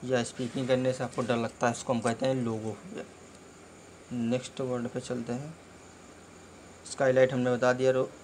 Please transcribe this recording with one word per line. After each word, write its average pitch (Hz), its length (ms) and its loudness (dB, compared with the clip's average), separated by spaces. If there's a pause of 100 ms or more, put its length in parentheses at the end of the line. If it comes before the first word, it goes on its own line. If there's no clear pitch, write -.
या 127 200 2
speaking 127 440 -4
करने 127 240 2
से 123 120 -4
आपको 120 180 -4
डर 117 140 0
लगता 117 300 -2
है, 117 60 4
इसको - 200 -4
हम 117 80 0
कहते 117 260 0
हैं 131 80 2
लोगोफोबिया। 113 680 -4 (1080)
Next 120 480 -2
वर्ड 123 280 -4
पे - 120 -6
चलते 120 320 -6
हैं। 143 220 -8 (1400)
Skylight 131 420 6
हमने 123 180 2
बता 123 220 4
दिया 131 180 4
रो-, 131 180 2 (160)